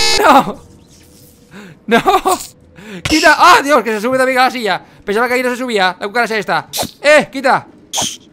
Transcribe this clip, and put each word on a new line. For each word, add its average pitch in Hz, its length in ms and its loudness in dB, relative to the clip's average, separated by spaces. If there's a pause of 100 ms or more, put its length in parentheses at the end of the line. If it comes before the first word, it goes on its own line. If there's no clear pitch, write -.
(220)
¡No! 285 380 2 (1300)
¡No! 226 160 2 (1000)
¡Quita! 311 360 2
¡Ah, 330 240 4
Dios! 277 200 2
Que 226 100 -4
se 214 80 -4
sube 254 160 -2
también 262 220 0
a 254 60 4
la 247 60 0
silla. 214 340 -4 (200)
Pensaba 226 240 -2
que 247 60 -2
ahí 254 80 -2
no 247 80 -2
se 247 60 -4
subía. 208 420 -2
La 202 80 -8
cucaracha 220 320 -2
esta. 170 300 -4 (340)
¡Eh! 294 280 4
¡Quita! 240 360 -2 (680)